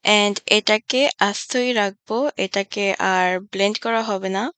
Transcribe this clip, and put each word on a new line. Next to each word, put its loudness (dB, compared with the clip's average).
And 4
এটাকে 2
আস্তই -2
রাখবো, -2
এটাকে -4
আর 2
ব্লেন্ড 0
করা 0
হবে -4
না। -2